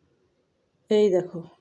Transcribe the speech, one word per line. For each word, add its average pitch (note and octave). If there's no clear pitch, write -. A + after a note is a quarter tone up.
এই G#3+
দেখো F3+